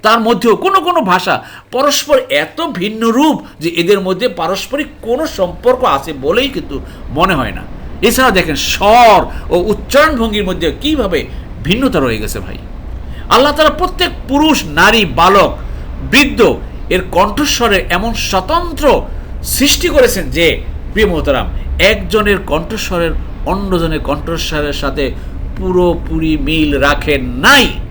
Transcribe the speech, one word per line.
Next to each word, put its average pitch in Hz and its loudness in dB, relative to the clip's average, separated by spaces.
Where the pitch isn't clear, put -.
তার 226 4
মধ্যেও 226 4
কোনো 381 2
কোনো 339 0
ভাষা 185 0
পরস্পর 277 2
এত - -2
ভিন্ন 220 -2
রূপ 269 2
যে 160 -4
এদের 170 4
মধ্যে 185 -2
পারস্পরিক 190 -4
কোনো 254 -2
সম্পর্ক 247 0
আছে 156 0
বলেই 170 0
কিন্তু 143 -8
মনে 170 0
হয় 117 -2
না। - -10
এছাড়া 240 4
দেখেন, 165 0
স্বর 208 4
ও 170 2
উচ্চারণ 254 2
ভঙ্গির 214 -2
মধ্যে 170 -2
কীভাবে 233 0
ভিন্নতা 240 0
রয়ে 117 0
গেছে 107 -6
ভাই। 92 -10
আল্লাহ 285 4
তাআলা 302 4
প্রত্যেক - -2
পুরুষ, 285 2
নারী, 190 4
বালক, 170 4
বৃদ্ধ 233 4
এর 180 0
কণ্ঠস্বরে 208 2
এমন 208 -2
স্বতন্ত্র 294 0
সৃষ্টি - 0
করেছেন 208 2
যে, 147 0
প্রিয় 214 2
মোহতারাম, 139 0
একজনের 202 2
কণ্ঠস্বরের 170 -2
অন্যজনের 170 0
কণ্ঠস্বরের 147 -4
সাথে 139 -2
পুরোপুরি 165 0
মিল 151 0
রাখেন 143 0
নাই। 180 2